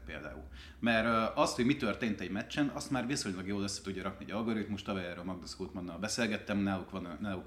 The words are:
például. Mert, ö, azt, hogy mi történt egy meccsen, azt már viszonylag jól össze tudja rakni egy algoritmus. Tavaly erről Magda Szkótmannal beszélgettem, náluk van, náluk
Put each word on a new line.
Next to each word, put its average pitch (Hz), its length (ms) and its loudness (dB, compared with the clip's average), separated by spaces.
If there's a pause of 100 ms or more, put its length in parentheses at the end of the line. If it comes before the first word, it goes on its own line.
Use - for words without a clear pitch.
például. 73 360 -8 (380)
Mert, 113 260 6
ö, 113 340 4
azt, - 160 4
hogy 127 80 6
mi 139 120 6
történt 104 440 0
egy 90 100 -4
meccsen, 123 440 0
azt 143 160 -6
már 127 160 0
viszonylag 98 400 -2
jól 101 160 0
össze 101 200 -4
tudja 92 200 -4
rakni 95 220 -4
egy 65 80 -10
algoritmus. 104 500 0
Tavaly 95 240 0
erről 87 180 -6
Magda 87 220 -4
Szkótmannal 90 520 -6
beszélgettem, 107 600 0
náluk 98 320 2
van, 87 180 -4 (120)
náluk 98 260 -4